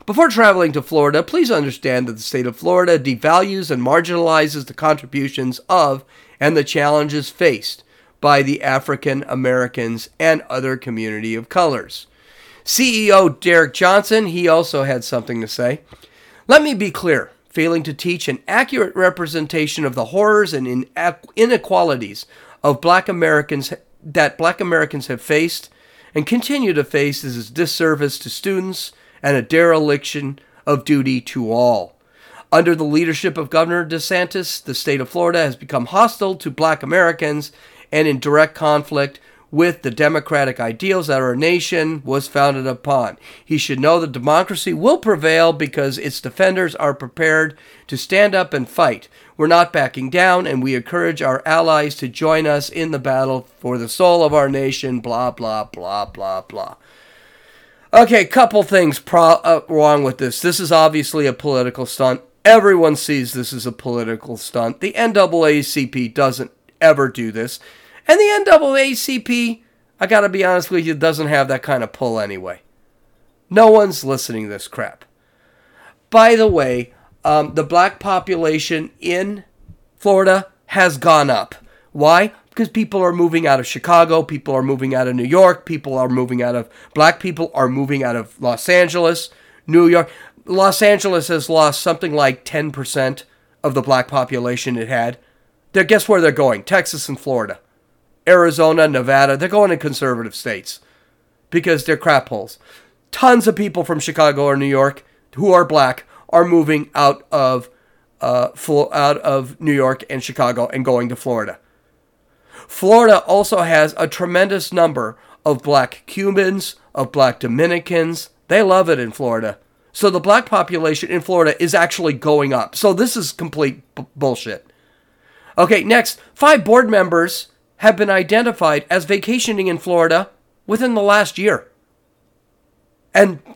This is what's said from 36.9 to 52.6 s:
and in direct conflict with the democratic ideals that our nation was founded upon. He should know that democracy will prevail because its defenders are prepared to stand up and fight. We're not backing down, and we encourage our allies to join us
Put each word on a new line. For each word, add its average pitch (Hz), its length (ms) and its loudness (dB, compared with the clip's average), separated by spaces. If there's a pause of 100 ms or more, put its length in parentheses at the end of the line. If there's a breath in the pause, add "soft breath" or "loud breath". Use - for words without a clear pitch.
and 156 160 2
in 139 100 0
direct 147 360 2
conflict 147 680 -2 (320 soft breath)
with 165 300 0
the 135 80 -6
democratic 147 680 -2
ideals 147 500 -4
that 135 120 0
our 127 160 -2
nation 160 720 -2
was 135 200 -4
founded 139 400 0
upon. 127 520 -4 (260 loud breath)
He 156 140 -4
should 135 200 -6
know 160 220 2
that 160 100 -6
democracy 160 640 -2
will 202 240 2
prevail 165 560 2
because 139 460 -6
its - 240 -10
defenders 185 540 -2
are 147 180 -2
prepared 156 640 -2 (300 soft breath)
to 135 120 -8
stand 196 360 2
up 185 200 -2
and 131 120 -4
fight. 135 420 -2 (280 soft breath)
We're 156 100 0
not 170 240 4
backing 131 380 -4
down, 180 380 2
and 135 160 -4
we 135 120 -2
encourage 165 460 -4
our 131 240 -2
allies 156 520 0
to 135 120 -8
join 156 380 -2
us 147 240 -2